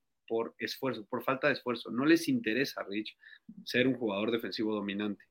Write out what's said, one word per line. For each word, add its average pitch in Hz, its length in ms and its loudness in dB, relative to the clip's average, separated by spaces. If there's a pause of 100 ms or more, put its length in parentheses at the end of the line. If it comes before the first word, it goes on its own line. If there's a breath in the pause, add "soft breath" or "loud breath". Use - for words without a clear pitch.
(260)
por 113 320 -2
esfuerzo, 113 480 -4
por 120 160 -4
falta 135 240 0
de 143 80 4
esfuerzo. - 360 -4
No 120 140 0
les 165 240 6
interesa, 120 580 0
Rich, 104 300 -6 (480 soft breath)
ser 123 220 2
un 131 80 4
jugador 110 360 0
defensivo 110 440 -2
dominante. 101 560 -2